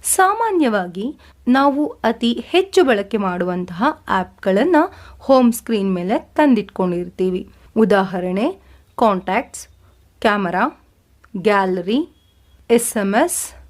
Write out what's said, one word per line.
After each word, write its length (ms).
ಸಾಮಾನ್ಯವಾಗಿ 1120
ನಾವು 400
ಅತಿ 440
ಹೆಚ್ಚು 360
ಬಳಕೆ 340
ಮಾಡುವಂತಹ 680
ಆ್ಯಪ್‌ಗಳನ್ನ 680
ಹೋಮ್ 340
ಸ್ಕ್ರೀನ್ 400
ಮೇಲೆ 420
ತಂದಿಟ್ಕೊಂಡಿರ್ತೀವಿ. 1120
ಉದಾಹರಣೆ 760
ಕಾಂಟ್ಯಾಕ್ಟ್ಸ್, 720
ಕ್ಯಾಮೆರಾ, 640
ಗ್ಯಾಲರಿ, 720
ಎಸ್ 280
ಎಂ 260
ಎಸ್ 300